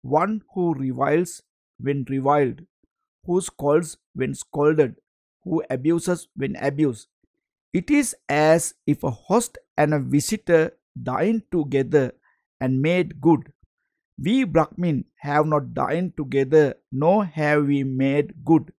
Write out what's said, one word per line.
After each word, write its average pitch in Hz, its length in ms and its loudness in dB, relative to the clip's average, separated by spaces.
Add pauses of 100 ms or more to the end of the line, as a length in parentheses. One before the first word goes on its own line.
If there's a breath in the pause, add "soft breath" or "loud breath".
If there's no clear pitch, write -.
One 180 400 -2 (120)
who 175 200 0
reviles 139 680 -2 (360)
when 139 300 -4
reviled, 139 560 0 (580)
who 175 180 -2
scolds 156 560 -2 (160)
when 135 200 -4
scolded, 147 640 0 (480)
who 165 260 -4
abuses 165 680 -2
when 135 200 -6
abused. 143 520 -2 (680)
It 190 160 -4
is 285 260 2 (140)
as 151 440 2 (120)
if 147 180 -2
a 135 80 -2
host 202 460 -2 (200)
and 151 160 2
a 147 60 0
visitor 156 760 0 (240)
dined 165 500 -2
together 139 640 0 (460)
and 131 220 0
made 165 400 0
good. 156 320 2 (640)
We 233 280 0
Brahmin 160 600 -2 (120)
have 147 280 0
not 143 280 -2
dined 160 440 -4
together, 139 580 2 (160)
nor 175 340 2
have 147 420 0
we 139 160 0
made 135 600 -2
good. - 360 2